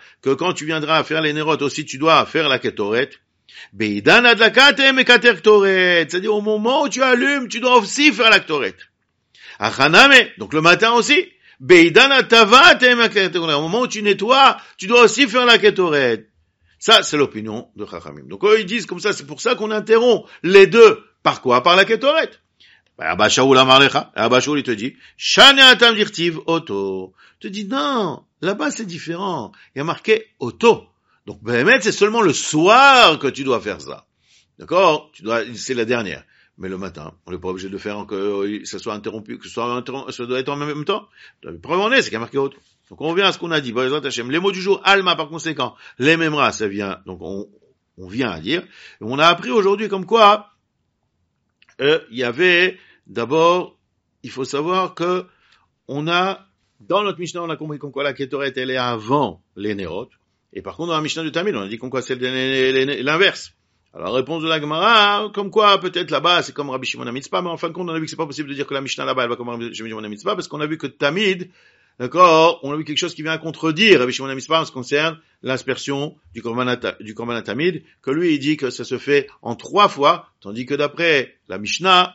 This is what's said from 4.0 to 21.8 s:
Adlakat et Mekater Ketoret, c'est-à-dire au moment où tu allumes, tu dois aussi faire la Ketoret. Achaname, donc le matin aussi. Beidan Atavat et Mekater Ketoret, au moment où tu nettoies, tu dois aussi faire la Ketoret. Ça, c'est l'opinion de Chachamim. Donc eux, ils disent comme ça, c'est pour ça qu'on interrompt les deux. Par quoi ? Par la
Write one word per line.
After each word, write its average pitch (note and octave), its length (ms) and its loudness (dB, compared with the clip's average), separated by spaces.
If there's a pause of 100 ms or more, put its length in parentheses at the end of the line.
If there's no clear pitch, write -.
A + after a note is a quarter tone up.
Adlakat A#3+ 540 4
et C4+ 140 4
Mekater A#3+ 420 4
Ketoret, F#3 720 4
c'est-à-dire F#3 260 -4
au G#3 60 -2
moment G#3+ 440 -2
où C#4 40 -4
tu B3+ 140 -4
allumes, C4 460 0
tu A3 120 -8
dois B3 160 2
aussi C4 360 2
faire A3 180 2
la G3+ 100 6
Ketoret. B2+ 360 -4 (840)
Achaname, D3+ 540 6 (260)
donc G#2+ 160 -10
le D#3 60 2
matin F3 320 4
aussi. A#3 340 2 (320)
Beidan E3+ 520 6
Atavat B3 720 6
et B3 120 4
Mekater G#3 340 0
Ketoret, E3 260 -2
au C#3+ 80 0
moment F3+ 200 -2
où B3 60 0
tu G#3+ 140 -8
nettoies, A3+ 540 4 (220)
tu F#3+ 80 -10
dois A#3+ 160 6
aussi A3 260 4
faire B3 160 0
la A#3 140 6
Ketoret. D3+ 720 0 (500)
Ça, A#3 240 4
c'est - 140 -6
l'opinion A2 580 -6
de G2+ 100 -14
Chachamim. D#2 440 -16
Donc F#2+ 160 -8
eux, G#3+ 160 4
ils G3+ 60 -8
disent G3 200 -8
comme F3+ 140 -12
ça, G3+ 120 -2
c'est C#3 140 -10
pour C#3+ 140 -16
ça A#3+ 160 -2
qu'on G#3+ 160 -6
interrompt A3 560 2 (160)
les G3 240 8
deux. G#3+ 340 8 (220)
Par C#3+ 160 0
quoi ? B2 240 2
Par F3 100 4
la F#3+ 100 4